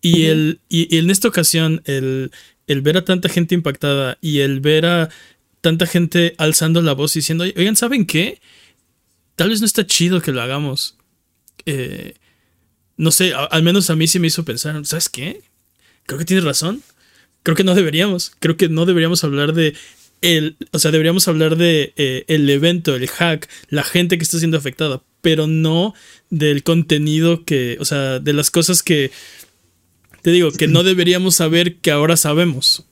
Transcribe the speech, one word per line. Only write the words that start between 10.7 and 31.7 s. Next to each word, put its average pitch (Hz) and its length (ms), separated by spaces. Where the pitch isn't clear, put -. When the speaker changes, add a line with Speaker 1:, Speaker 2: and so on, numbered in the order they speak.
Speaker 1:
Eh, 131 480
no 160 160
sé, 180 240
a-, 135 100
al 160 160
menos 175 300
a 160 40
mí 160 120
sí 175 120
me 165 80
hizo 160 160
pensar, 151 440
¿sabes 160 220
qué? 175 320
Creo 135 100
que 160 80
tienes 185 200
razón. 170 360
Creo 160 120
que 190 80
no 185 120
deberíamos. 175 640
Creo 165 180
que 175 120
no 165 180
deberíamos 170 360
hablar 143 300
de 160 220
el, 160 360
o 160 80
sea, 165 100
deberíamos 160 380
hablar 160 300
de, 165 400
eh, 131 300
el 151 220
evento, 160 460
el 127 120
hack, 160 400
la 143 140
gente 175 340
que 165 60
está 165 160
siendo 160 180
afectada, 143 460
pero 156 240
no 160 480
del 147 320
contenido 165 800
que, 123 340
o 143 60
sea, 135 340
de 143 140
las 147 160
cosas 170 320
que, 143 300
te 170 80
digo, 170 200
que 156 160
no 156 160
deberíamos 180 520
saber 170 420